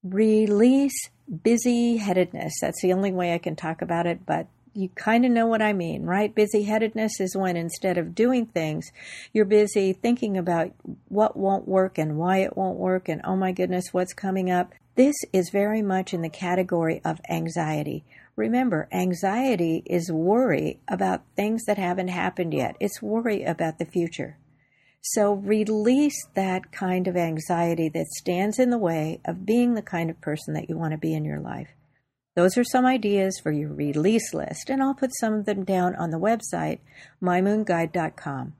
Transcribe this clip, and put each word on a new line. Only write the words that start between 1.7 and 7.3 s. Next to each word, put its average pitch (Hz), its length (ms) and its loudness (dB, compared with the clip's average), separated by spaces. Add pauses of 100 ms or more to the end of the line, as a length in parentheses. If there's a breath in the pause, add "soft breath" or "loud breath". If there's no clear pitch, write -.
That's - 220 -4
the 180 100 4
only 190 200 2
way 175 240 0
I - 20 -2
can 170 180 -6
talk 165 280 -6
about 170 240 0
it, - 180 -4
but 156 220 -2 (260)
you 190 160 -4
kind 233 360 2
of 254 60 4
know 233 140 4
what 226 160 2
I 214 120 2
mean, 165 320 -4
right? 202 280 0
Busy-headedness 214 880 0
is 190 180 -2